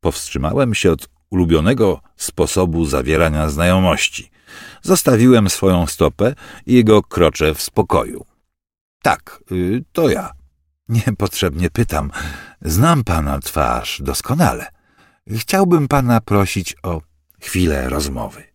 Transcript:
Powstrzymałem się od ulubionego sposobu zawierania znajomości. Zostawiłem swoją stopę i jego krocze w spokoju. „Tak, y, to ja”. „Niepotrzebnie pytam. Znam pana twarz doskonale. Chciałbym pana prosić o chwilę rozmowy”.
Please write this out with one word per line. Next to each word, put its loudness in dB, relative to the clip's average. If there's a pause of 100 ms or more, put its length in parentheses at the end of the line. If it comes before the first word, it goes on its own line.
Powstrzymałem -2
się 2
od -6 (220)
ulubionego 2 (160)
sposobu -2
zawierania 0
znajomości. 0 (520)
Zostawiłem 4
swoją 0
stopę -2 (320)
i 2
jego 6
krocze 0
w -8
spokoju. -2 (800)
„Tak, -4
y, -2
to 0
ja”. -4 (560)
„Niepotrzebnie -2
pytam. -2 (520)
Znam 2
pana -2
twarz -4
doskonale. -2 (720)
Chciałbym 2
pana 2
prosić -2
o -6 (400)
chwilę -2
rozmowy”. -8 (100)